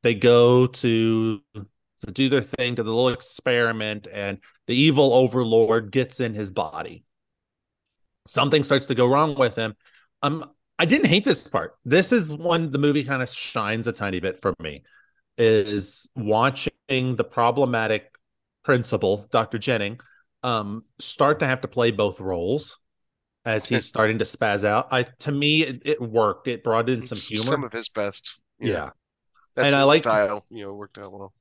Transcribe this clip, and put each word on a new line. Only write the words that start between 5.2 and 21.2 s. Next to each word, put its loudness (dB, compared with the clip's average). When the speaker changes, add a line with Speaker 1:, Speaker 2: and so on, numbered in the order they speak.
Speaker 1:
gets -4
in -4
his -8
body. -8
Something 2
starts 0
to -2
go 4
wrong 2
with 0
him. -4
Um, -4
I 4
didn't 4
hate 4
this 0
part. -4
This 2
is 2
when -2
the -2
movie 2
kinda -4
shines -6
a -2
tiny -4
bit -6
for -2
me, -12
is 0
watching -2
the -2
problematic 0
principal, 0
Doctor -2
Jennings, -4
um, -4
start 0